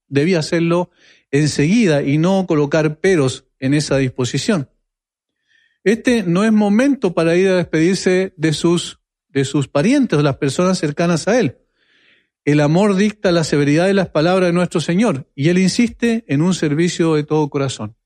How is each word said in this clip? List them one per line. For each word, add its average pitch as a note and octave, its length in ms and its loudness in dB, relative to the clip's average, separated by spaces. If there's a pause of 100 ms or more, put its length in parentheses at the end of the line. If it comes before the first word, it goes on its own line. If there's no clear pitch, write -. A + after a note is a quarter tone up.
debía D#3 320 0
hacerlo E3+ 500 -2 (400)
enseguida D3+ 720 2
y C#3+ 140 0
no F#3 300 0
colocar D3+ 540 0
peros D#3 440 0 (140)
en C3+ 160 -2
esa D3 240 -2
disposición. C3+ 720 -4 (1120)
Este A#3 380 0
no F3+ 200 0
es A3 100 2
momento G#3 600 2
para E3 240 0
ir F#3+ 120 2
a F#3 80 2
despedirse F#3 840 0
de D#3 160 -2
sus, E3+ 460 -2 (280)
de C#3 160 -2
sus C3+ 240 -4
parientes G3+ 500 0
o D3 40 0
las D3 160 -2
personas F3+ 400 -2
cercanas E3+ 500 -2
a A#3 100 2
él. E3+ 200 -2 (880)
El D3+ 140 2
amor F3+ 360 2
dicta G#3 340 -2
la E3+ 140 0
severidad D3 420 0
de G3+ 60 2
las F#3+ 160 0
palabras F3+ 400 0
de F3 60 0
nuestro F3 260 -2
Señor, F3 540 -2
y C#3+ 160 0
él F3+ 80 2
insiste A3+ 720 0
en C#3+ 120 0
un F3+ 140 0
servicio E3 600 -2
de D3+ 100 -2
todo D3+ 260 -2
corazón. C3 440 -6 (120)